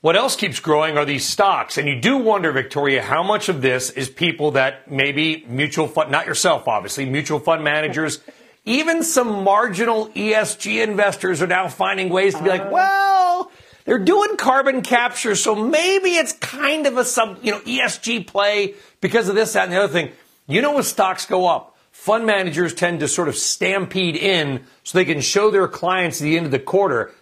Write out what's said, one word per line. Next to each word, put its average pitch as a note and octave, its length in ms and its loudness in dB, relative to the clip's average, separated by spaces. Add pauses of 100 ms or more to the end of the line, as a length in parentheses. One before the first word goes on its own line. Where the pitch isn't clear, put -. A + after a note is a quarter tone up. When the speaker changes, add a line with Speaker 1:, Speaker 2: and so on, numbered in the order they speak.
Speaker 1:
What E3 160 4
else B3+ 180 0
keeps E3+ 240 -4
growing D#3 380 2
are D3 80 2
these C#3 200 -4
stocks. F3+ 520 0
And C#3+ 100 -2
you C#3+ 80 -2
do G#3+ 220 2
wonder, G3+ 340 2
Victoria, C3+ 500 0
how D3+ 220 -2
much G3+ 240 -2
of D#3 140 -2
this B2+ 280 0
is C3+ 200 -6
people D3+ 420 -2
that C3+ 400 -2
maybe C#3+ 560 0
mutual D3 400 -2
fund, D3+ 240 -2
not D#3 160 0
yourself, D3+ 400 0
obviously, G#2+ 380 -4
mutual C#3+ 340 -2
fund D#3+ 240 0
managers, D3+ 560 -2 (240)
<laughs> - 220 -20
even D#4 380 0
some A3 420 0
marginal G#3+ 680 0
E G#3+ 200 -2
S G#3+ 240 0
G G#3+ 240 -4
investors G3 600 0
are F3+ 60 0
now F3+ 220 0
finding F#3+ 400 -2
ways F#3 260 2
to D3+ 80 -8
be F#3+ 60 2
like, F#3 140 0
Speaker 2:
Uh. G3 60 -8
Speaker 1:
"Well, F#4 840 2 (340)
they're B3 120 2
doing G4+ 380 2
carbon C4 460 2
capture, A#3+ 540 0
so G#3+ 200 0
maybe F4 600 2
it's D4+ 180 0
kind D4 520 -4
of B3+ 120 0
a B3 80 2
sub, G#3+ 360 -2
you A#3 100 -2
know, G3+ 140 -6
E B3 140 -4
S B3+ 200 -2
G A#3 220 -4
play G3+ 520 0 (260)
because G3 300 0
of G3 60 0
this, G#3+ 180 0
that, F#3+ 100 2
and F#3 80 -2
the F#3 100 2
other F3 120 0
thing." D#3+ 180 -2 (360)
You E3 140 2
know, D4 120 2
when C4+ 100 2
stocks F#3+ 420 -2
go F#3 220 0
up, D3 300 -2 (140)
fund A3 340 -2
managers F3+ 480 0
tend F3 260 -2
to D3 80 -2
sort D#3+ 220 0
of - 80 -4
stampede F#3 800 -2
in D3+ 480 0 (180)
so - 140 -2
they F#3 80 4
can D3 160 -2
show G3+ 280 2
their G3 200 2
clients F3 500 -2
at C#3+ 60 -4
the D#3 100 2
end E3 100 0
of C#3 60 -2
the C3 80 0
quarter, D#3+ 520 0 (100)